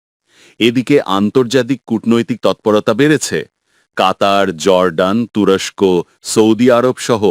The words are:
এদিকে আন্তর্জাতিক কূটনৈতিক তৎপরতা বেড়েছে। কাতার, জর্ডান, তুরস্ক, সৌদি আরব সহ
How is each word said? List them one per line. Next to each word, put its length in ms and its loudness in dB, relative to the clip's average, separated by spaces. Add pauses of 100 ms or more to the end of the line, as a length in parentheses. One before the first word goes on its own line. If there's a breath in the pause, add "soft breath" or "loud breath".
(600 soft breath)
এদিকে 360 0 (140)
আন্তর্জাতিক 760 0
কূটনৈতিক 560 -2
তৎপরতা 520 0
বেড়েছে। 440 0 (580)
কাতার, 500 0 (100)
জর্ডান, 600 0 (100)
তুরস্ক, 540 -2 (440)
সৌদি 460 2
আরব 280 0
সহ 320 -4